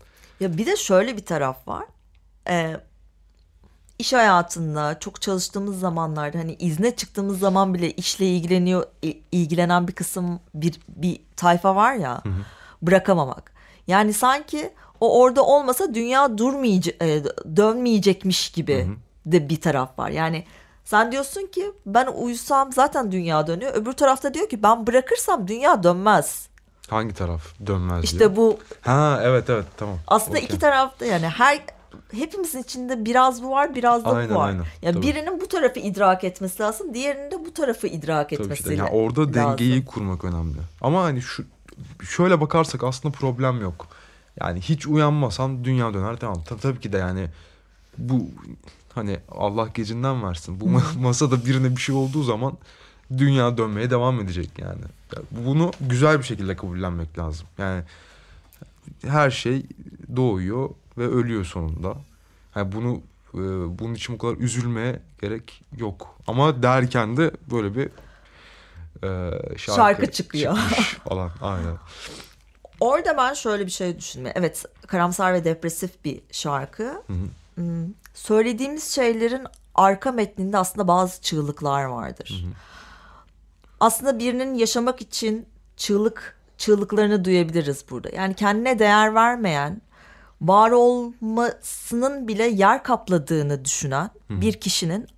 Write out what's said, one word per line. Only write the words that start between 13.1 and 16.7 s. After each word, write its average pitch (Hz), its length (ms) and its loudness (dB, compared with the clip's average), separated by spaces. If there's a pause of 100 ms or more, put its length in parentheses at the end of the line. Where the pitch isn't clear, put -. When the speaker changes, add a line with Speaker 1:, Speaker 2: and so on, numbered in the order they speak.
Speaker 1:
Yani 208 280 4
sanki 294 580 0 (280)
o - 200 6
orada 254 260 6
olmasa 254 480 2
dünya 240 440 2
durmayacak, 226 640 2